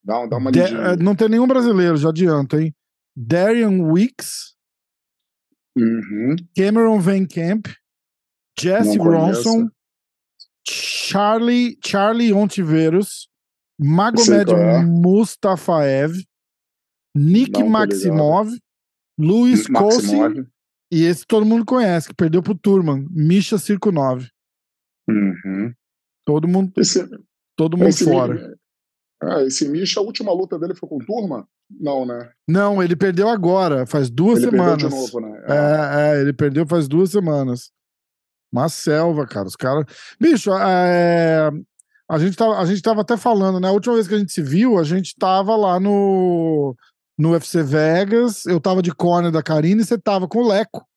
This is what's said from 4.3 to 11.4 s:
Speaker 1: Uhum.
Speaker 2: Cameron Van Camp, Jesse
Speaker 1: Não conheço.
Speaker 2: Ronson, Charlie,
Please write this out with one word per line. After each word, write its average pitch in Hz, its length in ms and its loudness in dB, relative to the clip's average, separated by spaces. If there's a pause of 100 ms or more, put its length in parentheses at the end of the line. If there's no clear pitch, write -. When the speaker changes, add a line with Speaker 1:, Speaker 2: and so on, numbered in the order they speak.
Speaker 1:
Uhum. 113 600 -2 (200)
Speaker 2:
Cameron 214 440 2
Van 190 260 0
Camp, 175 400 -4 (960)
Jesse 208 360 0
Speaker 1:
Não 175 100 0
conheço. 180 440 2
Speaker 2:
Ronson, 226 200 0 (1000)
Charlie, 226 1160 -2